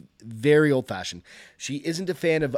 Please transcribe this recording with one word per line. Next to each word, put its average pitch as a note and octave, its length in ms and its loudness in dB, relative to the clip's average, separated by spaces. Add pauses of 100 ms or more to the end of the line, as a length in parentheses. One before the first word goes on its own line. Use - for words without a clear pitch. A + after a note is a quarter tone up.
(220)
very C#3+ 480 4
old-fashioned. F#2+ 540 -4 (320)
She C#3 220 -8
isn't E3 320 -6
a F3+ 40 -4
fan D#3+ 300 0
of C3 140 -4